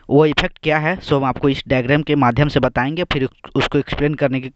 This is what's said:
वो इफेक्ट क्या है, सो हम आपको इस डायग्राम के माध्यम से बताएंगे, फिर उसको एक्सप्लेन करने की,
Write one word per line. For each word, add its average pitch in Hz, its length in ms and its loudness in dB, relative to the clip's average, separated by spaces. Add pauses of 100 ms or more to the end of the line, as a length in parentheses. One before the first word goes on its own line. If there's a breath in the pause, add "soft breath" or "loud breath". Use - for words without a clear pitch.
वो 147 160 6
इफेक्ट 156 380 -2
क्या 156 160 0
है, 156 200 0
सो 147 180 0
हम 135 80 0
आपको 131 240 0
इस 131 180 -2
डायग्राम 131 340 0
के 147 160 -2
माध्यम 131 320 2
से 143 100 0
बताएंगे, 131 440 0 (100)
फिर 131 140 0 (280)
उसको 135 220 0
एक्सप्लेन 143 380 -2
करने 131 260 0
की, 131 140 -12